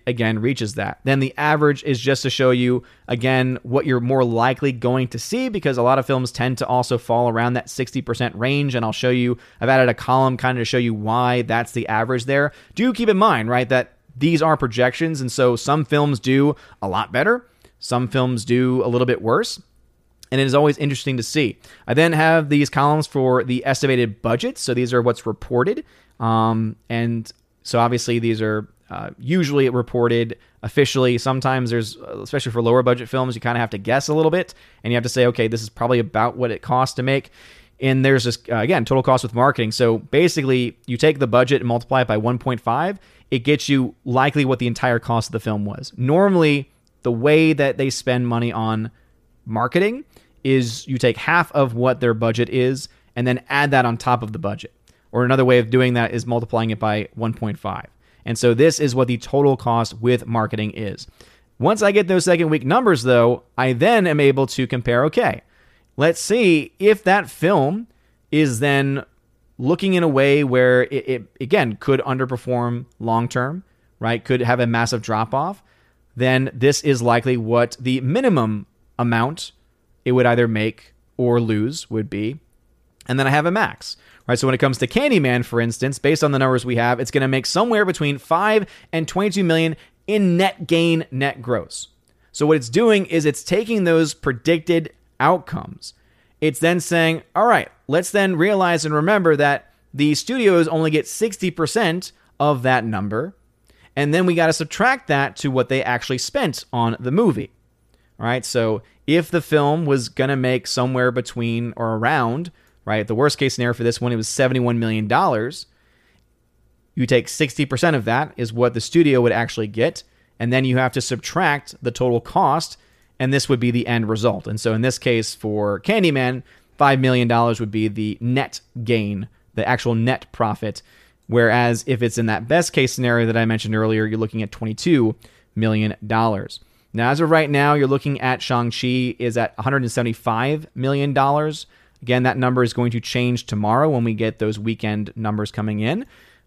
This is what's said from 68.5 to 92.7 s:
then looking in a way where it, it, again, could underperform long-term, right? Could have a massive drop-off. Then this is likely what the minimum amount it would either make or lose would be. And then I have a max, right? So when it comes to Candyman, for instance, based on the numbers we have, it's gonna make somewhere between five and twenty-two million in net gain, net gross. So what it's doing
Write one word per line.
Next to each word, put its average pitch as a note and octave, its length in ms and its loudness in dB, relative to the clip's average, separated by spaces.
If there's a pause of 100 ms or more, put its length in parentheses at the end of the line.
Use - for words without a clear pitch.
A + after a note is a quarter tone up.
then C#3 440 0 (560)
looking F3+ 340 0
in F3 100 2
a E3 40 2
way C#3 360 4
where B2+ 400 4
it, C3 240 -4
it, B2+ 160 -4 (160)
again, C3 400 0
could C3+ 220 2
underperform B2 840 -4 (120)
long-term, A#2+ 640 -4 (360)
right? A2+ 260 -4
Could B2+ 160 0
have B2 180 2
a A#2+ 60 2
massive A#2 380 0
drop-off. B2 580 -4 (540)
Then B2+ 380 0
this C3 280 2
is C#3 200 0
likely A#2+ 360 2
what A#2+ 420 0
the B2+ 220 -2
minimum C3 640 0 (320)
amount A#2+ 540 -2 (540)
it B2+ 80 2
would B2+ 120 4
either A#2+ 220 4
make A2 460 -4 (240)
or A#2+ 220 2
lose A2+ 500 -2
would A2 200 -4
be. A2 300 -6 (680)
And B2+ 120 -2
then C3+ 80 0
I C3 40 0
have D3+ 140 2
a E3+ 60 0
max, - 440 -4 (320)
right? B2 120 0
So C3+ 80 0
when C3 80 2
it A#2+ 40 -4
comes C3+ 200 0
to B2+ 80 -2
Candyman, D3+ 580 2
for A#2 160 -2
instance, B2 380 -4
based D3+ 240 2
on D3 80 2
the C#3 80 0
numbers B2+ 260 2
we B2 120 -2
have, A#2+ 220 0
it's B2 120 -6
gonna C3+ 160 0
make C3 180 -2
somewhere G#3 400 0
between D3 320 -2
five G3+ 480 0 (260)
and E3 160 -2
twenty-two G3 360 0
million E3 320 2 (320)
in F#3+ 300 2
net F#3 300 0
gain, E3 440 2
net C3+ 300 -4
gross. A2+ 480 -6 (420)
So D3 160 0
what D#3 100 6
it's A#2+ 120 -4
doing G3+ 360 4